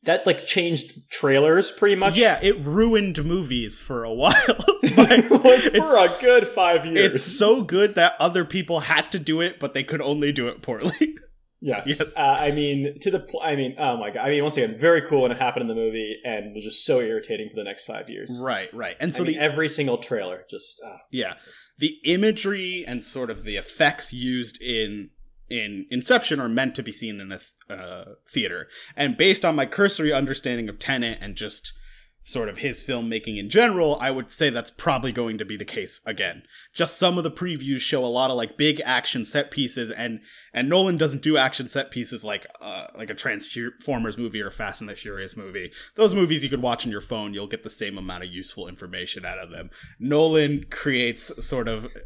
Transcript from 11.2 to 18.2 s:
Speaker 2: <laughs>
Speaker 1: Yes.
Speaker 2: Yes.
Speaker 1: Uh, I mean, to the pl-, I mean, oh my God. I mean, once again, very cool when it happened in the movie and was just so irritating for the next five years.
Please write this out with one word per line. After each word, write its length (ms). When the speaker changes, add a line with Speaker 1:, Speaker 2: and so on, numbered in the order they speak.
Speaker 2:
<laughs> 40
Speaker 1:
Yes. 260
Speaker 2:
Yes. 140
Speaker 1:
Uh, 60
I 300
mean, 500
to 80
the 120
pl-, 220
I 120
mean, 240
oh 180
my 140
God. 160
I 20
mean, 140
once 120
again, 220
very 240
cool 220
when 80
it 80
happened 240
in 40
the 140
movie 420
and 300
was 100
just 220
so 140
irritating 500
for 60
the 80
next 220
five 220
years. 360